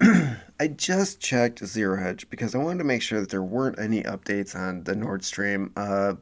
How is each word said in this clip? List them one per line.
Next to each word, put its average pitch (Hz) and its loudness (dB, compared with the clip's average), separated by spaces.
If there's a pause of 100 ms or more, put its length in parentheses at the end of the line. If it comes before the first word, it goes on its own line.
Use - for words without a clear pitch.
(240)
<clears throat> - -6
I 147 2
just 185 0
checked 120 0
Zero 98 0
Hedge - -6
because 113 -4
I 123 0
wanted 170 -2
to 170 -2
make 127 2
sure 110 -2
that 95 -4
there 95 -2
weren't 120 -2
any 107 0
updates 98 -4
on 92 -6
the 95 -2
Nord 101 -4
Stream, 101 -2
uh, 98 0